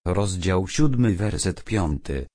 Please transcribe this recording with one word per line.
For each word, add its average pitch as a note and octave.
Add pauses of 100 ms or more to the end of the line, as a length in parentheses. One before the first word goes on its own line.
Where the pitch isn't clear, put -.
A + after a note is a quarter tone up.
rozdział F#2
siódmy, B2
werset G#2
piąty, D2